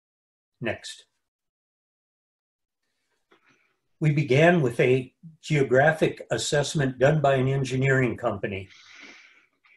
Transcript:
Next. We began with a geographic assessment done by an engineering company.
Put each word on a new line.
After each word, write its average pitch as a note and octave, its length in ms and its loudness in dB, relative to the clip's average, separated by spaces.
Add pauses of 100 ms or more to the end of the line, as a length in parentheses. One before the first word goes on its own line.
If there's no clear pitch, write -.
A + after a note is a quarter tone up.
(600)
Next. - 420 -10 (3000)
We D3+ 120 2
began D3+ 500 2
with A#2+ 180 -2
a C3 340 0 (280)
geographic D3 920 0
assessment C3+ 680 -2
done D3+ 220 4
by C#3 160 2
an C3 140 0
engineering C3 680 0
company. G2+ 540 -6 (1080)